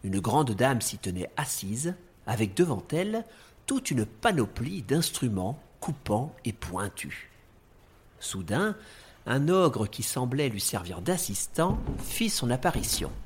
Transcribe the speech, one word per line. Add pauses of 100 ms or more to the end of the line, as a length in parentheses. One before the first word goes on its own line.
Une
grande
dame
s'y
tenait
assise, (320)
avec
devant
elle (400)
toute
une
panoplie
d'instruments (200)
coupants (100)
et
pointus. (920)
Soudain, (500)
un
ogre
qui
semblait
lui
servir
d'assistant (180)
fit
son
apparition. (140)